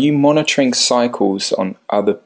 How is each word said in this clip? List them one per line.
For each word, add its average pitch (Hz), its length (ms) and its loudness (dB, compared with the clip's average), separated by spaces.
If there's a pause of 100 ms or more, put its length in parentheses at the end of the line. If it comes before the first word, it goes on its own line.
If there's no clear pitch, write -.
you 147 80 2
monitoring 143 600 2
cycles 120 800 -2
on 98 140 -2 (300)
other 101 180 0 (100)